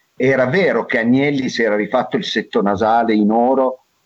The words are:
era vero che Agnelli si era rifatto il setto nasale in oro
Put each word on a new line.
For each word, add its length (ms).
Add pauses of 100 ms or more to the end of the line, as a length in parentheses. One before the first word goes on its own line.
(180)
era 300
vero 380
che 140
Agnelli 480
si 160
era 140
rifatto 400
il 80
setto 360
nasale 520
in 180
oro 520 (220)